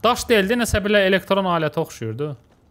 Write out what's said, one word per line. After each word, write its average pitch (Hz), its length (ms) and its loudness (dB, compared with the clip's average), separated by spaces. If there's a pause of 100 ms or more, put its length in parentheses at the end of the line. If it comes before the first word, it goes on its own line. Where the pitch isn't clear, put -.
Daş - 240 0
deyildi, 220 320 2
nəsə 220 240 0
belə 208 220 4
elektron 190 420 0
alətə 165 320 -2
oxşuyurdu. 120 480 -8 (420)